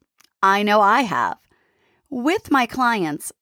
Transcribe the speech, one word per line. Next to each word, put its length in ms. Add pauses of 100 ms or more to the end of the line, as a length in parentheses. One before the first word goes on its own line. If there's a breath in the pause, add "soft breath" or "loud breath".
(400)
I 220
know 180
I 200
have. 380 (720)
With 420
my 120
clients, 760